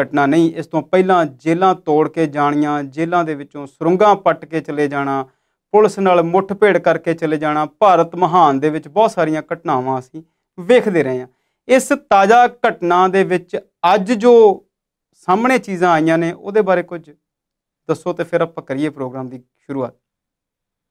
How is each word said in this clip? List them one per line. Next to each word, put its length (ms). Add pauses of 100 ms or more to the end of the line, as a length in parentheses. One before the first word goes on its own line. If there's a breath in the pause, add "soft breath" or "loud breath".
ਘਟਨਾ 240
ਨਹੀਂ, 300
ਇਸ 120
ਤੋਂ 140
ਪਹਿਲਾਂ 440
ਜੇਲ੍ਹਾਂ 500
ਤੋੜ 340
ਕੇ 180
ਜਾਣੀਆਂ, 560
ਜੇਲ੍ਹਾਂ 400
ਦੇ 120
ਵਿੱਚੋਂ 320
ਸੁਰੰਗਾਂ 480
ਪੱਟ 300
ਕੇ 160
ਚਲੇ 260
ਜਾਣਾ, 360 (480)
ਪੁਲਿਸ 280
ਨਾਲ 240
ਮੁੱਠਭੇੜ 540
ਕਰਕੇ 360
ਚਲੇ 240
ਜਾਣਾ, 280
ਭਾਰਤ 500
ਮਹਾਨ 440
ਦੇ 100
ਵਿੱਚ 180
ਬਹੁਤ 240
ਸਾਰੀਆਂ 320 (100)
ਘਟਨਾਵਾਂ 460
ਅਸੀਂ 240 (360)
ਵੇਖਦੇ 440
ਰਹੇ 160
ਹਾਂ। 80 (400)
ਇਸ 220 (200)
ਤਾਜ਼ਾ 380
ਘਟਨਾ 600
ਦੇ 160
ਵਿੱਚ 340 (380)
ਅੱਜ 180
ਜੋ 520 (500)
ਸਾਹਮਣੇ 420
ਚੀਜ਼ਾਂ 340
ਆਈਆਂ 260
ਨੇ, 140
ਉਹਦੇ 300
ਬਾਰੇ 220
ਕੁਝ 280 (760)
ਦੱਸੋ 240
ਤੇ 100
ਫਿਰ 180
ਆਪਾਂ 220
ਕਰੀਏ 260
ਪ੍ਰੋਗਰਾਮ 400
ਦੀ 80
ਸ਼ੁਰੂਆਤ। 580 (960)